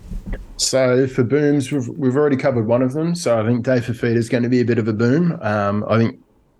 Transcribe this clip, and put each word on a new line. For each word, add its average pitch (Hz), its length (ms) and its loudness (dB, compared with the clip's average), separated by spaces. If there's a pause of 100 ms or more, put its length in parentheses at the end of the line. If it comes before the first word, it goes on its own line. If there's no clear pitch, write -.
(580)
So 131 500 2
for 127 160 0
Booms, 147 480 0
we've, 135 180 -4
we've 127 260 0
already 143 220 2
covered 123 300 0
one 120 140 2
of 131 120 0
them. 165 220 -2
So 120 260 0
I 104 40 0
think 120 200 0
Dave 127 200 0
Fifita 120 300 -2
is 117 140 0
gonna 120 200 0
be 127 120 4
a 117 40 2
bit 113 140 2
of 107 80 -2
a 113 60 -2
boom. 135 480 2
Um, 104 480 -2
I 107 80 4
think 113 220 0 (400)